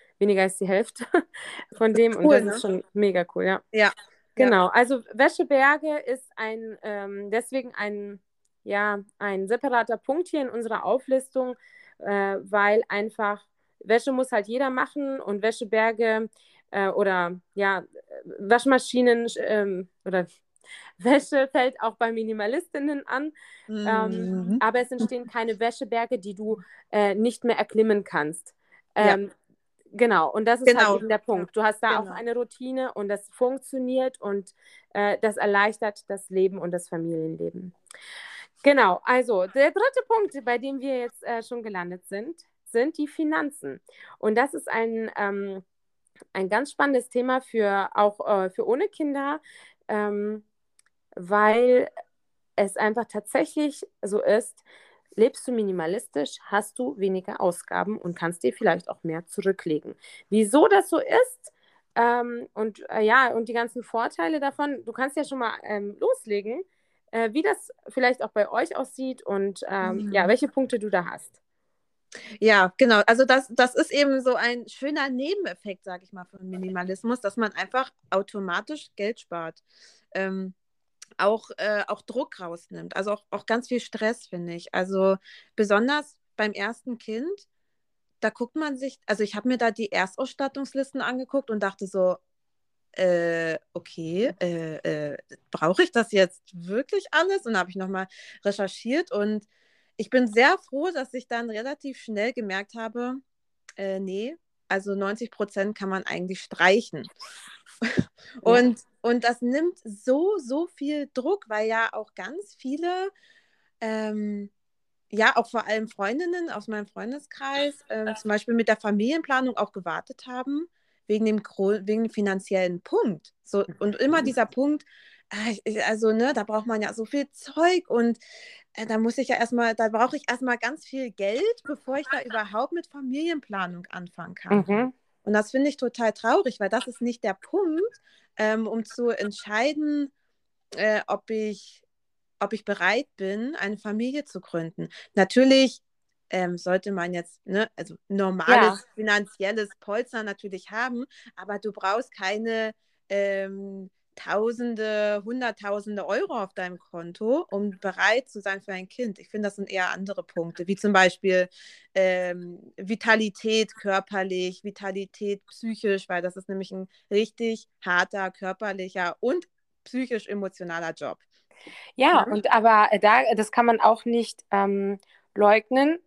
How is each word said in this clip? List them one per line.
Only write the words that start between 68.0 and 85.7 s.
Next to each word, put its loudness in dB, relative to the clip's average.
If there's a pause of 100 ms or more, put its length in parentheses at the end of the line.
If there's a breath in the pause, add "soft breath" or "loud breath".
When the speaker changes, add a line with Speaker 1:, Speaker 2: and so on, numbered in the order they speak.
Speaker 1:
auch -4
bei 0
euch -2
aussieht -8
und, -2
ähm, -2
Speaker 2:
Mhm. -6
Speaker 1:
ja, 4
welche 4
Punkte -2
du -6
da 0
hast. -14 (1000 loud breath)
Speaker 2:
Ja, 6
genau. 8
Also 6
das, 4
das 4
ist 2
eben 4
so 2
ein -2
schöner -4
Nebeneffekt, -6
sag -12
ich -20
mal, -16
von -18
Minimalismus, -6
dass -4
man 0
einfach -4 (180)
automatisch -4
Geld -4
spart. -10 (520 soft breath)
Ähm, -4 (640)
auch, 0
äh, -2
auch -8
Druck -8
rausnimmt, -14
also -2
auch, -8
auch -10
ganz -2
viel -2
Stress, -4
finde -10
ich. -10
Also 2 (400 loud breath)
besonders 2 (200)